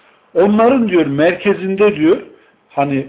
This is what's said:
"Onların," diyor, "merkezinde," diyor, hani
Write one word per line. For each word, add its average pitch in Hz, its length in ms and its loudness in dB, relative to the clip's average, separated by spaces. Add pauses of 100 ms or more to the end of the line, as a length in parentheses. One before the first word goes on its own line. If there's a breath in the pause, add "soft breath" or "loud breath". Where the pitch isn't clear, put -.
(460 soft breath)
"Onların," 226 420 2
diyor, 170 180 2
"merkezinde," 180 920 0
diyor, 160 260 0 (460 soft breath)
hani 139 400 -4